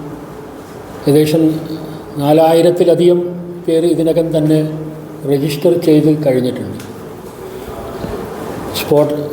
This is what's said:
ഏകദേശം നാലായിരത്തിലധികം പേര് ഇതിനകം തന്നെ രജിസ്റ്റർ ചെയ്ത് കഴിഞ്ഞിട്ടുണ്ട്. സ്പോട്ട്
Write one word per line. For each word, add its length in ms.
ഏകദേശം 360
നാലായിരത്തിലധികം 1000
പേര് 280
ഇതിനകം 400
തന്നെ 240
രജിസ്റ്റർ 420
ചെയ്ത് 240
കഴിഞ്ഞിട്ടുണ്ട്. 580
സ്പോട്ട് 360